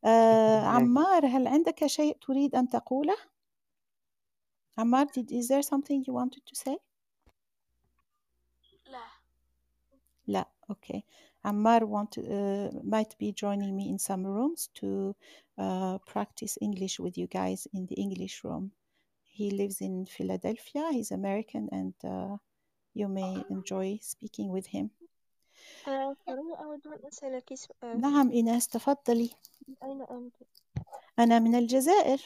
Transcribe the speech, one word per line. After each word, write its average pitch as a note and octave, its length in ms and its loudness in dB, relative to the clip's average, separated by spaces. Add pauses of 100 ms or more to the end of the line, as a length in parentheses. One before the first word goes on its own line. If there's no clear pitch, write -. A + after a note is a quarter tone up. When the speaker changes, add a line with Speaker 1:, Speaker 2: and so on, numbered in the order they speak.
Speaker 1:
آه، A3 560 8
Speaker 2:
نعم. - 40 0
Speaker 1:
عمار، C#4 600 6
هل B3+ 200 2
عندك D#4 400 2
شيء D4+ 340 0
تريد C4+ 340 0
أن B3+ 140 4
تقوله؟ C#4 460 0 (1600)
عمار, A#3+ 300 4
did, B3 240 -6
is A#3+ 160 -2
there C#4 160 4
something C#4 440 -2
you C4 60 -6
wanted B3+ 320 -4
to - 100 -18
say? C4+ 220 -6 (2000)
Speaker 3:
لا. C4 180 -16 (1200)
Speaker 1:
لا, G3 220 -2 (220)
okay. - 300 -10 (440)
Ammar G#3+ 420 4
want, G#3 300 -4
uh, G3+ 520 -4 (140)
might G#3+ 340 -2
be G#3 140 -4
joining G3+ 440 -4
me G3 140 -6
in G3 100 -4
some F#3+ 260 -4
rooms A#3 420 -2 (120)
to, G3 360 -4 (420)
uh, F#3+ 420 -2
practice - 640 -8
English G3 380 -4
with F3+ 180 -6
you F3+ 100 -6
guys F#3 460 -4
in F#3 140 -6
the - 80 -8
English F#3+ 480 -8
room. F#3+ 280 -8 (520)
He G#3 280 -6
lives G3 300 -4
in F#3 240 -6
Philadelphia. F#3+ 880 -6
He's A#3 200 -4
American G3+ 600 -6
and, F#3 220 -8 (100)
uh, F#3+ 340 -8 (560)
you G#3 140 -6
may F#3+ 420 -6
enjoy F#3+ 520 -6
speaking - 500 -12
with F#3+ 160 -6
him. G#3 240 -6 (960)
Speaker 4:
آه، C4+ 260 -4 (120)
سوري، D4+ 280 -8 (100)
أود D4+ 240 -14
أن D4+ 200 -18
أسألك C4 480 -10
سؤال. - 460 -10
Speaker 1:
نعم، C#4 300 4
إيناس، A#3 360 0
تفضلي. A#3 640 0 (380)
Speaker 4:
من C4 160 -18
أين C4+ 180 -12
أنت؟ B3 340 -16 (840)
Speaker 1:
أنا A#3 200 8
من A3+ 160 4
الجزائر. C4 720 4